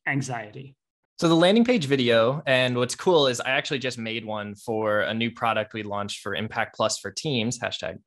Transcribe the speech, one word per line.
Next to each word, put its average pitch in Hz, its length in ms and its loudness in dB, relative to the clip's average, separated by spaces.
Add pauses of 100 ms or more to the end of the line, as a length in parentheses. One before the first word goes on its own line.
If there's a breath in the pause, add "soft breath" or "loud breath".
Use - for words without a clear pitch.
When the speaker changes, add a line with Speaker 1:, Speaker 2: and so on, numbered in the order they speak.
Speaker 1:
anxiety? 127 680 -6 (440)
Speaker 2:
So 165 100 2
the 165 80 6
landing 202 300 6
page 240 180 2
video, 127 640 4
and 127 280 4
what's 123 200 -2
cool 165 320 4
is 123 160 -2
I 131 80 -4
actually 139 300 -2
just 120 180 -6
made 113 260 -8
one 104 300 -8
for 107 460 -2
a 82 120 -2
new 113 180 -2
product 110 440 -2
we 107 80 -8
launched 101 400 -8
for 101 120 -6
Impact 110 400 -6
Plus 110 220 2
for 101 140 -10
Teams, 123 480 -4
hashtag 90 480 -8